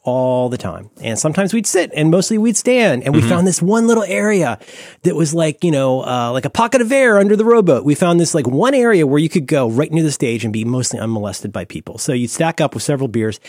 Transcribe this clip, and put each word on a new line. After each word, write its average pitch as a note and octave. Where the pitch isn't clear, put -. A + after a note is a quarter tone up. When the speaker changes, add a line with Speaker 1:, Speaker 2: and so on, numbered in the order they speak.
Speaker 1:
all B2+
the A#2+
time. G2
And A2+
sometimes E3+
we'd A3+
sit -
and D#3
mostly F#3+
we'd A3
stand. A3+
And C#3+
we D#3
Speaker 2:
Mm-hmm. -
Speaker 1:
found F3+
this F3
one A3
little A3+
area F#3+
that F3
was D3+
like, D#3+
you F3
know, C3+
uh, B2
like B2+
a C#3
pocket A#3
of A3+
air B3+
under G3+
the G#3+
rowboat. F#3+
We D3
found F3
this, E3+
like, C#3
one F#3+
area A#3
where C#3
you D#3+
could D#3
go C3+
right D3
near E3
the D#3
stage A#2
and A2
be A2
mostly B2
unmolested G#2
by F#2+
people. -
So -
you'd B2
stack E3
up D3
with B2
several C3+
beers, A2